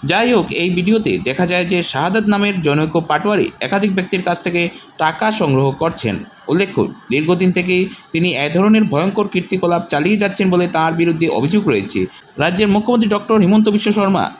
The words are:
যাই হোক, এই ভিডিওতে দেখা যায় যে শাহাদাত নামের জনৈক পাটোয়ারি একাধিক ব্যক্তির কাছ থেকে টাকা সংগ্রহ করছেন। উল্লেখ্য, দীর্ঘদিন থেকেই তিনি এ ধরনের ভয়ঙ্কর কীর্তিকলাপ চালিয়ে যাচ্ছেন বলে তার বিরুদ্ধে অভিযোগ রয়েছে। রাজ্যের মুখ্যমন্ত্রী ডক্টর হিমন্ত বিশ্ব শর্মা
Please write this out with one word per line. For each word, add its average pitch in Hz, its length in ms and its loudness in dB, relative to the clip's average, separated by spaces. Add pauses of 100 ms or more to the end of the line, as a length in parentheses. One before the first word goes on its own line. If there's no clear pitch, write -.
(100)
যাই 220 240 2
হোক, 185 120 4 (160)
এই 175 140 0
ভিডিওতে 208 360 2 (160)
দেখা 139 240 0
যায় 180 200 0
যে 180 60 0 (120)
শাহাদাত 185 420 0
নামের 202 220 0 (120)
জনৈক 151 280 0 (160)
পাটোয়ারি 190 360 0 (200)
একাধিক 202 300 0
ব্যক্তির 185 300 -2
কাছ 175 200 -2
থেকে 175 160 -2 (400)
টাকা 160 240 -2 (140)
সংগ্রহ 139 260 2 (160)
করছেন। 139 320 -2 (360)
উল্লেখ্য, 185 300 0 (320)
দীর্ঘদিন 175 440 2
থেকেই 180 260 0 (300)
তিনি 175 160 0 (160)
এ - 20 -2 (100)
ধরনের 214 360 4
ভয়ঙ্কর 196 400 0
কীর্তিকলাপ 175 500 -2 (100)
চালিয়ে 175 300 0
যাচ্ছেন 196 280 0
বলে 180 160 2 (100)
তার 160 240 0
বিরুদ্ধে 165 260 0 (120)
অভিযোগ 160 320 0
রয়েছে। 101 300 -2 (420)
রাজ্যের 185 320 0
মুখ্যমন্ত্রী 214 400 0
ডক্টর 214 300 2
হিমন্ত 214 300 4
বিশ্ব 214 220 0
শর্মা 196 280 2 (160)